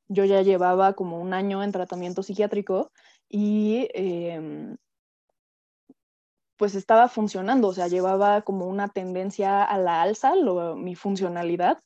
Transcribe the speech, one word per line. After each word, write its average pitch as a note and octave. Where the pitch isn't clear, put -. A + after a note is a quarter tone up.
Yo G3
ya G3
llevaba F#3+
como F3+
un F#3
año G3
en G3+
tratamiento F3+
psiquiátrico G3+
y, G#3+
em, E3+
pues G#3
estaba A3+
funcionando, G#3+
o F#3
sea, F3+
llevaba G3
como F#3+
una G3
tendencia G3
a G3+
la E3+
alza, A3
lo, F3+
mi F3+
funcionalidad, F3